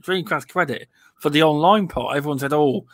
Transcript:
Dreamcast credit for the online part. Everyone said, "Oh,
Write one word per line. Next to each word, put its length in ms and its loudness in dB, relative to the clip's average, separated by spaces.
Dreamcast 460 -4
credit 400 -4
for 160 -4
the 100 2
online 460 4
part. 280 -6
Everyone 220 -4
said, 160 -2
"Oh, 400 2